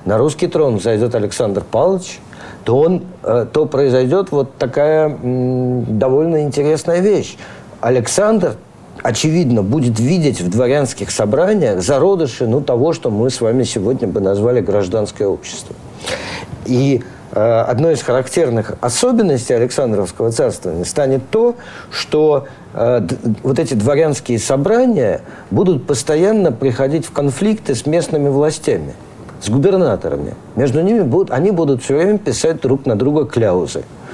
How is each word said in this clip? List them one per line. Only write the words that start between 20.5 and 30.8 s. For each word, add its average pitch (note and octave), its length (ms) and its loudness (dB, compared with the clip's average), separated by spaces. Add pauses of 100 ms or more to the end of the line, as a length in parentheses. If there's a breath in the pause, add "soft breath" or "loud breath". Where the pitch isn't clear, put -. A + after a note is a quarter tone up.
станет C3+ 440 0
то, A#3 260 2 (360 loud breath)
что, D3+ 540 2 (280 loud breath)
э, A#2+ 280 2
д-, - 160 -4 (260)
вот C3 160 0
эти C3+ 160 0
дворянские C#3 640 0
собрания D3 840 2 (300 loud breath)
будут E3 340 2
постоянно E3+ 680 2
приходить C3+ 540 0
в - 60 -14
конфликты D3 640 0
с - 100 -6
местными D3+ 440 0
властями, C3+ 640 0 (480)
с G#2 80 -6
губернаторами. B2 840 0 (220)
Между C3+ 260 0